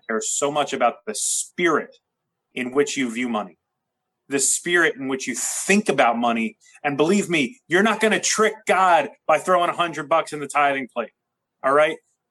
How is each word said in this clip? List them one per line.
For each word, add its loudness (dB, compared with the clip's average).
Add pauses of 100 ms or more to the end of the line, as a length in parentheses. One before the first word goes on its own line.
cares -4
so -2
much -2
about 0 (100)
the -10
spirit -2 (580)
in -8
which 0
you -2
view -6
money, -6 (720)
the -2
spirit 0
in -8
which -6
you -6
think 0
about 2
money. -2 (260)
And -2
believe 2
me, -2
you're 2
not 2
gonna 2
trick 0 (140)
God 4 (160)
by 2
throwing 2
a -8
hundred -4
bucks 0
in -10
the -8
tithing 0
plate. -6 (500)
All 2
right? 4 (340)